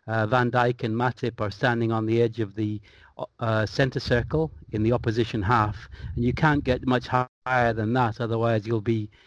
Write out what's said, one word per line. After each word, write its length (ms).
uh, 200
Van 240
Dijk 320
and 100
Matip 460
are 100
standing 440
on 120
the 160
edge 200
of 120
the, 280
uh, 260
centre 360
circle 500
in 100
the 80
opposition 500
half, 460
and 100
you 80
can't 320
get 200
much 220
hi-, 200
higher 260
than 220
that. 260
Otherwise, 480
you'll 140
be, 280